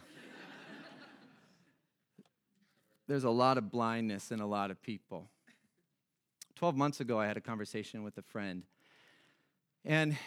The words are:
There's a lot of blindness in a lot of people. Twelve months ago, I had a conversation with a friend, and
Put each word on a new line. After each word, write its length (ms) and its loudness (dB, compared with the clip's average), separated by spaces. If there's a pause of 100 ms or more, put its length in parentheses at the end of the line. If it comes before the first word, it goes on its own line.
(3000)
There's 200 2
a 40 4
lot 280 8
of 120 0
blindness 600 0
in 80 -2
a 80 -2
lot 240 0
of 100 -12
people. 480 -10 (1300)
Twelve 160 4
months 240 2
ago, 180 0
I 80 4
had 120 0
a 40 -6
conversation 600 -6
with 140 -10
a 40 -10
friend, 420 -6 (1200)
and 420 4